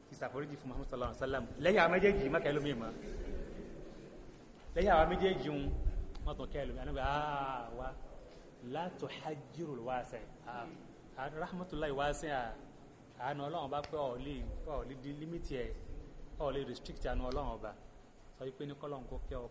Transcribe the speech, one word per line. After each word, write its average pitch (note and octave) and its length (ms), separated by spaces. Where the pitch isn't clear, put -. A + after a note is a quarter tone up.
Ṣe C#3 140
àforíjì C#3+ 300
fún C3+ 120
Muhammad B2+ 200
sallallahu B2 260
alaihi - 80
wasallam. C3 240
Lẹ́yìn F3+ 240
àwọn E3+ 120
méjèèjì, F3+ 380
má D#3+ 100
kẹ́ C#3+ 140
lómi D3 200
mọ́. A2+ 160
Lẹ́yìn F#3 200
àwọn D#3+ 160
méjèèjì E3+ 420
ń, C#3+ 100
wọ́n D3+ 140
tún C3 120
kẹ́ C#3+ 180
lómi. B2 140
Ànábì, C#3 200
"Ah, C3+ 760
wa, B2+ 120
la C3 260
tuhajjirul D3 920
wasi'." B2 400
Ah, A#2+ 240
ah, C3+ 160
rahmatullahi E3 640
wasi', C#3+ 380
ah, A#2+ 220
àánú C#3+ 280
Ọlọ́run D3 260
bá C#3+ 120
pé D#3 140
ọ̀ C3+ 220
lè, C#3 180
ọ̀ C3+ 220
lè C3 140
di C#3 120
límítì D#3 440
ẹ̀, A#2 160
ọ̀ C#3+ 180
lè C#3 140
restrict - 380
àánú B2+ 200
Ọlọ́run B2+ 280
ọba. G#2+ 180
Sọ - 120
wípé C3+ 220
ní C#3+ 80
kọ́lọ́run C#3 340
kó C3 160
kẹ́ C#3 140
ọ, A#2+ 120